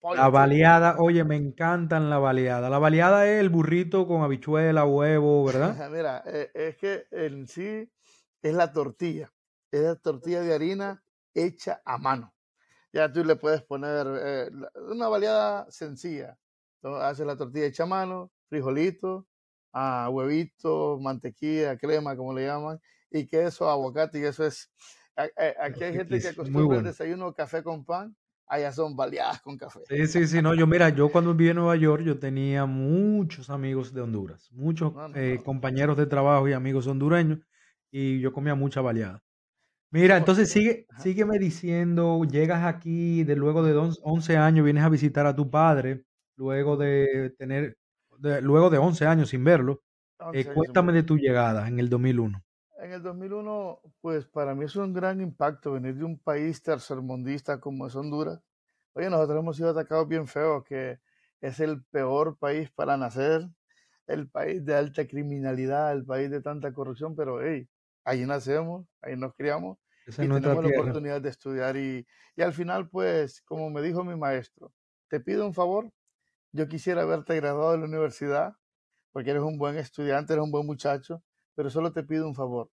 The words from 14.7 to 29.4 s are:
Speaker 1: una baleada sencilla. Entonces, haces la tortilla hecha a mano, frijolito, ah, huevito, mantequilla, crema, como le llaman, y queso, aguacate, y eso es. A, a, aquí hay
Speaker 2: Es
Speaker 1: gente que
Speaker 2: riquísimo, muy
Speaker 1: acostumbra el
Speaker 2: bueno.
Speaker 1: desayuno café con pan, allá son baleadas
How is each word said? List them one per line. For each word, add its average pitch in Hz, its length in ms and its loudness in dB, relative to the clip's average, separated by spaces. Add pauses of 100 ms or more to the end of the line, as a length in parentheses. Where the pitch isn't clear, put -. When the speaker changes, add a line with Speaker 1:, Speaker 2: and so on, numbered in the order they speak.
Speaker 1:
una 226 180 -4
baleada 208 640 0
sencilla. 147 680 -12 (440)
Entonces, 139 220 -6
haces 143 220 -4
la 143 100 -6
tortilla 143 300 -4
hecha 143 180 -2
a - 20 -4
mano, 185 460 -4 (160)
frijolito, 170 800 -2 (440)
ah, 127 400 -4
huevito, 151 880 -2
mantequilla, 135 800 -4
crema, 147 380 -2
como 127 180 -8
le 131 120 -4
llaman, 151 340 -6 (300)
y 151 180 -4
queso, 165 420 0
aguacate, 147 500 -2
y 147 40 -4
eso 147 220 -2
es. - 260 -8 (440)
A, 147 80 -2
a, 151 420 -2
aquí 143 180 -8
hay 175 80 -4
Speaker 2:
Es - 20 -4
Speaker 1:
gente 170 260 -2
que 180 80 -4
Speaker 2:
riquísimo, 151 220 -8
muy 147 140 4
Speaker 1:
acostumbra 139 140 4
el 113 40 0
Speaker 2:
bueno. - 20 -2
Speaker 1:
desayuno 170 500 -6
café 160 300 -6
con 156 200 -8
pan, 196 320 -8 (300)
allá 143 260 -4
son 147 240 -4
baleadas 135 460 -4